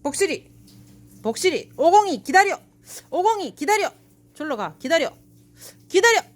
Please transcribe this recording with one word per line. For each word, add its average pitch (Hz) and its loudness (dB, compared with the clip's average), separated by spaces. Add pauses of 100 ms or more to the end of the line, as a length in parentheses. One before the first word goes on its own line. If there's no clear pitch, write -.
복실이. 285 -6 (720)
복실이. - -4
오공이 359 2
기다려. 381 2 (520)
오공이 370 -2
기다려. 392 -2 (420)
절로 294 -8
가. 165 -8
기다려. 302 -2 (720)
기다려. 415 4 (140)